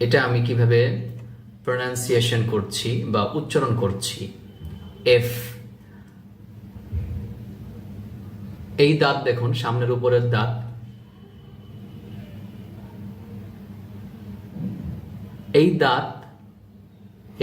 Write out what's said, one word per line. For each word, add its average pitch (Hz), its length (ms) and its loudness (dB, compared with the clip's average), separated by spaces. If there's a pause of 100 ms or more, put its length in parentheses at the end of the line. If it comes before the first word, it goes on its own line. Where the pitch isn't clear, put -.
এটা 123 140 6 (100)
আমি 120 200 4
কিভাবে 117 320 6 (840)
প্রনাউন্সিয়েশন 123 760 2 (100)
করছি 107 380 0 (240)
বা 107 80 4 (160)
উচ্চারণ 135 340 2 (100)
করছি। - 380 -2 (960)
এফ, 117 140 4 (3500)
এই 151 180 10
দাঁত 139 160 6 (100)
দেখুন, 117 220 2 (120)
সামনের 120 360 2
উপরের 120 280 4 (100)
দাঁত, 110 160 4 (4000)
এই 165 100 8 (140)
দাঁত 131 240 2 (1400)